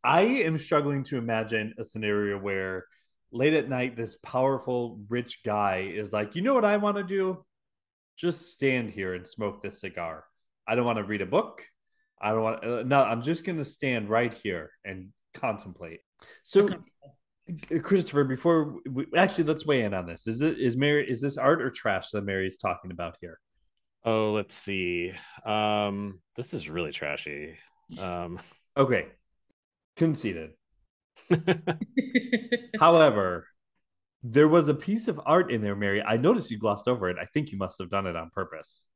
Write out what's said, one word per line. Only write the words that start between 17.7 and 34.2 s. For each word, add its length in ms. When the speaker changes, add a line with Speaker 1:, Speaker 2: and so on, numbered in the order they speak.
Speaker 1:
Christopher, 440
before 520
we, 200
actually, 280
let's 200
weigh 160
in 140
on 100
this. 220
Is 140
it, 180
is 180
Mary, 320
is 100
this 160
art 280
or 80
trash 400
that 100
Mary's 360
talking 340
about 300
here? 180
Speaker 3:
Oh, 280
let's 200
see. 600
Um, 720
this 180
is 160
really 220
trashy. 680
Um, 460
<laughs> 40
Speaker 1:
Okay. 280
Conceded. 540
Speaker 3:
<laughs> 0
Speaker 2:
<laughs> 1500
Speaker 1:
However, 640